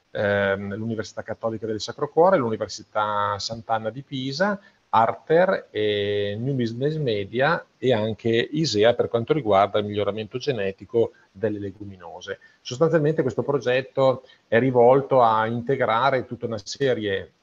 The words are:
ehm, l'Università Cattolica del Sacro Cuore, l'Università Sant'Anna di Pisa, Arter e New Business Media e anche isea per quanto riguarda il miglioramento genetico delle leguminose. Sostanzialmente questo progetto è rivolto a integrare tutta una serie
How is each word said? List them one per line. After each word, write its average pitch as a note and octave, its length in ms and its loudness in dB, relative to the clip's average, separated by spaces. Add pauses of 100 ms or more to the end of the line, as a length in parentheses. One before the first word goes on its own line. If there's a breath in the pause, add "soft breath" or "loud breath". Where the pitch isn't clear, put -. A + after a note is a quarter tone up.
ehm, G2+ 640 -2
l'Università A2 460 -8
Cattolica A2+ 460 -6
del A2 140 -6
Sacro - 280 -6
Cuore, F3+ 280 4
l'Università G#2 1000 -2
Sant'Anna A2 540 -6
di C3 100 -14
Pisa, C#3+ 580 -4 (300 soft breath)
Arter D#3+ 840 2
e G#2 680 -2
New C3 140 -4
Business B2 420 -2
Media B2 680 -2 (120)
e B2 160 2
anche A2 360 -2
isea A#2 640 2
per A2+ 160 0
quanto A#2 240 -2
riguarda G#2 460 2
il G#2 60 -2
miglioramento G#2 520 -4
genetico A2 760 -2 (200 soft breath)
delle G#2 280 -4
leguminose. F#2+ 800 -12 (220 soft breath)
Sostanzialmente D3+ 600 0
questo B2+ 220 -2
progetto C3 800 0 (240 soft breath)
è A2+ 100 2
rivolto C3 640 6
a A2 260 4
integrare A#2+ 800 0
tutta B2 200 -10
una A2 180 -6
serie G#2 800 -2